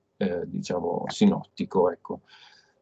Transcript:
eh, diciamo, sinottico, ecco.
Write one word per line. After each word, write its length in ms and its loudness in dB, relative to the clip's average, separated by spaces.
eh, 280 -2
diciamo, 640 -4
sinottico, 840 2
ecco. 300 -10